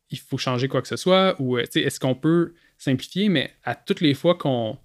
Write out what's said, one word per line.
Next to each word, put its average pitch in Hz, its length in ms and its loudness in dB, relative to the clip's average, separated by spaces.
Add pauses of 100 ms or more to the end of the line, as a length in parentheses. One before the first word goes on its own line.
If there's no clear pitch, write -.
(100)
il 135 80 -10
faut - 180 -8
changer 127 320 -2
quoi 131 140 -2
que - 60 -12
ce 117 80 -6
soit ? 190 420 2
Ou, 123 180 -2
euh, 120 60 0
tu - 100 -10
sais, 160 80 0
est-ce - 180 -2
qu'on 131 160 0
peut 165 380 0 (240)
simplifier ? 175 540 -2
Mais 151 200 0 (140)
à 120 100 -4
toutes - 280 -4
les 147 100 6
fois 170 220 2
qu'on, 120 500 -2